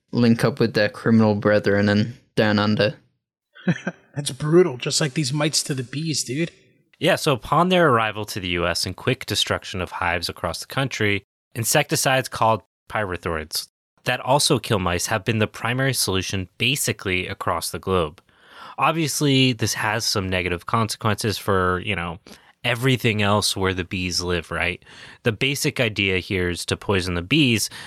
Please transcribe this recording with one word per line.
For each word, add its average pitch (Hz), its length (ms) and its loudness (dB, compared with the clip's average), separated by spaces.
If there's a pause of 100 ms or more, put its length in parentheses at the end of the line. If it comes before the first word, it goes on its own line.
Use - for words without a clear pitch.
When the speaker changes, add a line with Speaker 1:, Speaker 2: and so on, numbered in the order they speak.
(120)
Speaker 1:
link 117 320 4
up 117 160 2
with 113 140 2
their 107 160 4
criminal 110 440 4
brethren 104 540 4
and 104 260 2 (220)
down 107 240 4
under. 104 360 2 (600)
Speaker 2:
<laughs> - 600 -6
That's 147 160 -6
brutal, 151 460 2
just 139 220 -4
like 151 140 -2
these 143 180 -2
mites 151 320 0
to 156 100 -6
the 131 100 -4
bees, 143 420 -6
dude. 151 260 -4 (480)
Speaker 3:
Yeah, 160 160 2
so - 160 2
upon 147 380 2
their 175 200 6
arrival 110 360 2
to - 160 -8
the 90 80 -4
U 87 180 0
S 85 180 0
and 92 120 -6
quick - 280 -2
destruction - 560 -2
of 85 100 -6
hives 87 360 -2
across - 320 -6
the - 60 -14
country, 107 580 -2 (320)
insecticides 139 720 0
called 113 360 0 (260)
pyrethroids 87 800 -6 (340)
that 127 160 -2
also 139 400 2
kill 107 200 0
mice 90 280 0
have 110 160 -2
been 113 160 0
the 107 80 2
primary 127 460 -2
solution 95 640 -2
basically 104 720 -2
across - 440 -4
the 87 80 -8
globe. 87 420 -2 (560)
Obviously, 139 760 2
this 110 220 -2
has 110 280 -2
some 98 240 -2
negative 90 380 -2
consequences 110 720 -2
for, 92 480 0
you 104 100 -4
know, 87 240 -6 (440)
everything 120 580 0
else 101 340 2
where 95 180 0
the 90 100 -4
bees 90 380 -4
live, 87 300 -4
right? 87 320 -4 (400)
The 120 80 2
basic 135 480 -2
idea 98 400 2
here 90 300 -2
is 87 180 -6
to 92 100 0
poison 90 380 0
the 87 60 -2
bees, 120 480 2 (180)